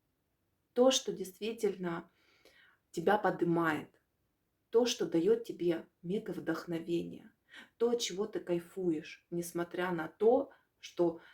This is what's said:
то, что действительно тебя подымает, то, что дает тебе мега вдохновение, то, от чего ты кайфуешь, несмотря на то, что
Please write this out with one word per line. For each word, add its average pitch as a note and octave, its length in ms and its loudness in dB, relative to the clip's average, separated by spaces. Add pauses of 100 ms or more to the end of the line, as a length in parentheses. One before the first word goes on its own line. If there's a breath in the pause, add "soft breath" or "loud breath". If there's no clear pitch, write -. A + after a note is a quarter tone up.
(720)
то, B3+ 180 6
что A#3+ 200 0
действительно F#3 1000 -4 (800 soft breath)
тебя F#3+ 260 4
подымает, E3+ 720 0 (800)
то, A#3 160 4
что A3 200 -2
дает E3+ 380 2
тебе E3+ 440 -2 (140)
мега G3 300 -4
вдохновение, E3 1000 -6 (460 loud breath)
то, A#3+ 140 2
от A#3+ 100 0
чего F#3 260 -4
ты F#3 120 -6
кайфуешь, E3+ 920 -4
несмотря F3 600 -4
на E3 160 -4
то, A#3+ 440 4 (280 loud breath)
что E3+ 420 0 (120 loud breath)